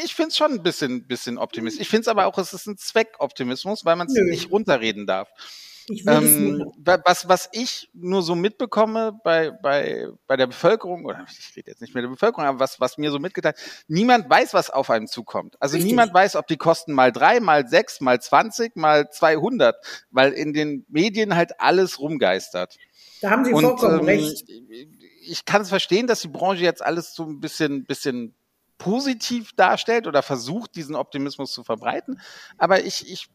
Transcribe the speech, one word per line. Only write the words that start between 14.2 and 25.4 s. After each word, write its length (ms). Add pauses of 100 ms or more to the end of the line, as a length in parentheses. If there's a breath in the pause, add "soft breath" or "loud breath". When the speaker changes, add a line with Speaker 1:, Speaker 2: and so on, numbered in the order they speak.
Speaker 1:
weiß, 240
was 180
auf 200
einem 160
zukommt. 540
Also 160
Speaker 2:
Richtig. 160
Speaker 1:
niemand 200
weiß, 220
ob 140
die 80
Kosten 360
mal 200
drei, 260
mal 300
sechs, 320
mal 200
zwanzig, 540
mal 360
zweihundert, 680 (340 loud breath)
weil 220
in 200
den 360
Medien 480
halt 240
alles 400
rumgeistert. 760 (460 soft breath)
Speaker 2:
Da 80
haben 140
Sie 80
Speaker 1:
Und, 100
Speaker 2:
vollkommen 380
Speaker 1:
ähm, 60
Speaker 2:
recht. 380 (800)
Speaker 1:
ich 220